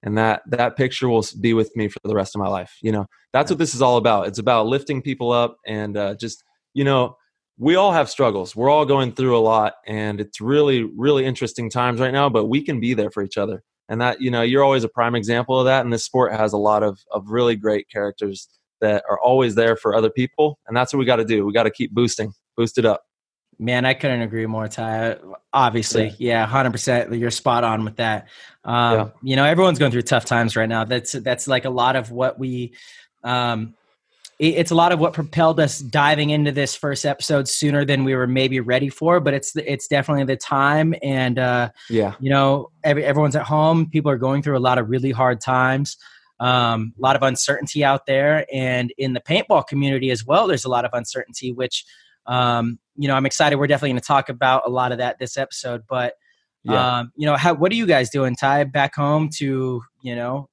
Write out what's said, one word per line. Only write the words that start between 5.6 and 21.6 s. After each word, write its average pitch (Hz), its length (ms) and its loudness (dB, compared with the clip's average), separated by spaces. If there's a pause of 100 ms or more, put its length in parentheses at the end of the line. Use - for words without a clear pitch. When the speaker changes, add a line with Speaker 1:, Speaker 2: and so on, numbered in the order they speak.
Speaker 1:
and, 107 280 -6
uh, 104 200 -4
just, 113 280 -12 (300)
you 139 100 -2
know, 131 340 0 (420)
we 151 160 2
all 196 160 4
have 156 180 2
struggles. 101 460 -2
We're 123 160 2
all 151 140 4
going 135 260 0
through 127 260 2
a - 20 4
lot, 110 340 2 (120)
and 107 340 -6
it's 104 220 -10
really, 135 420 2
really 131 420 0
interesting 123 440 -4
times 123 300 0
right 131 140 0
now, 143 140 2
but 110 180 2
we 131 180 0
can 139 160 -4
be 117 160 0
there 107 160 -2
for 104 100 -6
each 98 160 -6
other. 101 240 -4 (260)
And 110 140 -4
that, 123 180 0
you 127 120 -2
know, 120 100 0
you're 127 220 2
always 135 200 4
a 113 60 -4
prime 117 240 0
example 120 460 0
of 127 60 2
that. 131 180 2
And 120 100 -2
this 113 100 -4
sport 127 300 2
has 107 200 0
a 107 40 0
lot 107 240 4
of, 104 180 -2 (120)
of 104 180 -6
really 120 260 2
great 104 320 -2
characters 101 600 -6 (320)
that 107 280 0
are 101 120 -2
always 127 340 4
there 113 220 4
for 107 180 -2
other 110 160 4
people. 143 560 -2
And 110 100 -6
that's 127 160 0
what 143 60 -2
we 131 80 2
gotta 117 200 2
do. 107 200 0
We 101 80 -4
gotta 113 160 4